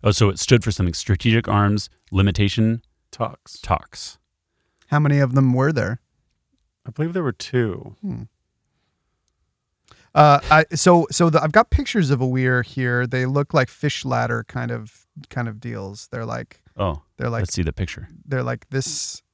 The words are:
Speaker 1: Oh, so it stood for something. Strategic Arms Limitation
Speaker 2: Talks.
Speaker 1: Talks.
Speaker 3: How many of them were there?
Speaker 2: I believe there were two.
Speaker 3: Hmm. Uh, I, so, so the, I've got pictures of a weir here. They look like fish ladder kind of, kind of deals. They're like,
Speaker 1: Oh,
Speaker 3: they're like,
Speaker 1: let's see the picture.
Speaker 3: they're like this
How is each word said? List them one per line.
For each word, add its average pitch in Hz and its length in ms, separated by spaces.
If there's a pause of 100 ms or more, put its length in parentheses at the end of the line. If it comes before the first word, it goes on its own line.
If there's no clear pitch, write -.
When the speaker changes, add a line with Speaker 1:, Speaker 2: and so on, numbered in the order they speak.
Speaker 1:
Oh, 110 80
so 104 160
it 92 100
stood 120 240
for 110 80
something. 87 240
Strategic 110 540
Arms 104 420 (220)
Limitation 101 680 (280)
Speaker 2:
Talks. - 500
Speaker 1:
Talks. - 580 (680)
Speaker 3:
How 147 140
many 143 180
of 131 160
them 135 180
were 135 200
there? 120 280 (880)
Speaker 2:
I - 40
believe 160 240
there 185 80
were 135 100
two. 107 680
Speaker 3:
Hmm. 117 200 (1900)
Uh, 147 240 (120)
I, 156 140 (100)
so, 170 360
so 170 180
the, 151 140
I've 151 100
got 220 180
pictures 202 400
of 135 100
a 131 60
weir 127 360
here. 123 440
They 127 200
look 139 260
like 131 160
fish - 360
ladder 117 400
kind 120 260
of, 113 360 (220)
kind 120 200
of 107 120
deals. 101 520
They're 117 120
like, 117 360 (160)
Speaker 1:
Oh, 85 260 (140)
Speaker 3:
they're 123 140
like, 113 120
Speaker 1:
let's - 120
see 92 80
the 78 100
picture. - 360 (160)
Speaker 3:
they're 131 180
like 123 280
this - 520 (120)